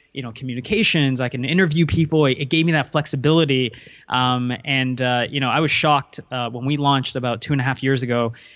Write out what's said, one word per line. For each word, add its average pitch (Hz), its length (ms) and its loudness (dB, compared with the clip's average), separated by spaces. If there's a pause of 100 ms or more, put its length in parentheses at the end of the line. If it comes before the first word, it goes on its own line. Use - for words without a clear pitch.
(120)
you 135 120 -12
know, 117 100 -12
communications, 131 880 -2
I 123 80 -2
can 123 160 -6
interview 165 400 4
people. 156 400 4
It, 131 140 2
it 147 100 -4
gave 165 160 2
me 170 80 2
that 147 180 0
flexibility. 139 800 0 (380)
Um, 123 420 0 (140)
and, 131 360 -2
uh, 123 280 0
you 139 100 -4
know, 135 100 -2
I 131 120 2
was 156 100 0
shocked, - 480 0 (100)
uh, 123 200 -6
when 123 160 -8
we 143 100 0
launched 139 400 0
about 120 240 -4
two 147 140 -4
and 139 80 0
a - 20 -2
half 127 180 -4
years 131 220 0
ago 120 300 -2 (220)